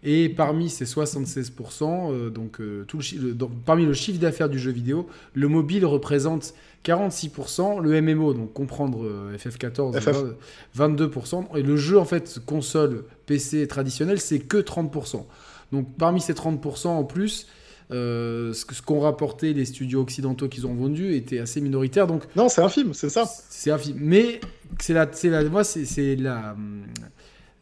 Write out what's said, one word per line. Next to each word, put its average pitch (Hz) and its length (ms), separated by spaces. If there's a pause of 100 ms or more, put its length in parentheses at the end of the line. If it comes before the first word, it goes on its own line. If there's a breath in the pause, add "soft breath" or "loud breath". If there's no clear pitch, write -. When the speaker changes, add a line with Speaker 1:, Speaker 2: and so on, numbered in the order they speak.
Speaker 1:
Et 160 240
parmi 160 420
ces - 160
soixante-seize 135 640
pour - 220
cent, 165 400
euh, 120 180
donc, 110 300
euh, 104 260
tout 156 120
le 143 40
chi-, - 160
le, 127 140
donc, 120 180 (160)
parmi 165 180
le 147 80
chiffre 175 280
d'affaires 160 280
du 139 100
jeu 131 120
vidéo, 131 380 (260 loud breath)
le 139 140
mobile 160 360
représente 147 720 (300 soft breath)
quarante-six 170 440
pour 139 200
cent, 196 320
le 156 140
M 156 140
M 156 140
O, 147 100
donc 113 200
comprendre, 135 520
euh, 101 320
F 120 140
F 120 80
quatorze, 127 400
Speaker 2:
F 135 140
F. 139 120 (500 loud breath)
Speaker 1:
vingt-deux 151 360
pour 123 160
cent, 185 300
et 143 60
le 143 140
jeu, 156 220
en 185 60
fait, 165 420
console, 147 580 (220 soft breath)
P 143 120
C 147 280
traditionnel, 147 540
c'est - 180
que 208 200
trente 170 340
pour 143 160
cent. 110 180 (440 soft breath)
Donc 135 160 (120)
parmi 170 220
ces - 120
trente 156 300
pour 143 160
cent 175 180
en 147 80
plus, 196 420 (440 soft breath)
euh, 117 640
ce - 100
que, 139 100
ce - 60
qu'ont 151 200
rapporté 147 520
les 139 140
studios 127 340
occidentaux 131 480
qu'ils 127 180
ont 123 80
vendus 151 400
était 123 260
assez 117 200
minoritaire, 135 460
donc 165 180 (120)
Speaker 2:
Non, 233 120
c'est 240 140
infime, 196 320
c'est 147 160
ça. 226 160
Speaker 1:
c'est - 440
infime. 143 280
Mais 202 420 (380)
c'est - 160
la, 160 180
c'est - 160
la, 156 160
moi, 185 200
c'est, 165 200
c'est 139 320
la, 120 360
hum, 104 320 (760 soft breath)